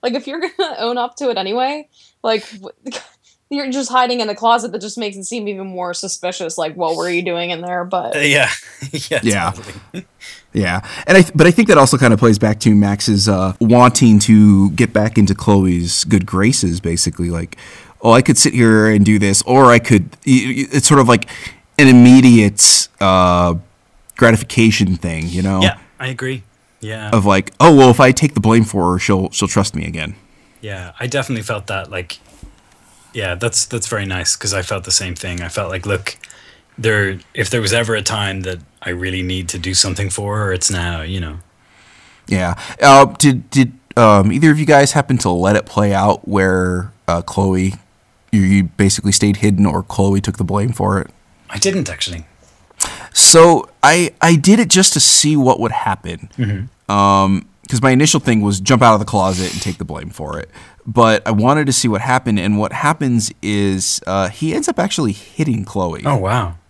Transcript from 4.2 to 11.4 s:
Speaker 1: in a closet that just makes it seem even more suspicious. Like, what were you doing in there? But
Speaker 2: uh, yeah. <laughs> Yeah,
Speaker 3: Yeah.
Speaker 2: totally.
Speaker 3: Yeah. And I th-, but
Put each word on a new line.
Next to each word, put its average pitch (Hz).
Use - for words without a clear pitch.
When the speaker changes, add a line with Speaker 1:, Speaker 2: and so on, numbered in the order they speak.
Speaker 1:
in 214
a 208
closet 226
that 202
just 202
makes 202
it 196
seem 214
even 196
more 180
suspicious. 180
Like, 160
what 165
were 165
you 175
doing 175
in 165
there? 180
But 180
Speaker 2:
uh, 147
yeah. 143
<laughs> -
Yeah, 143
Speaker 3:
Yeah. 101
Speaker 2:
totally. -
Speaker 3:
Yeah. 92
And 185
I 185
th-, -
but 151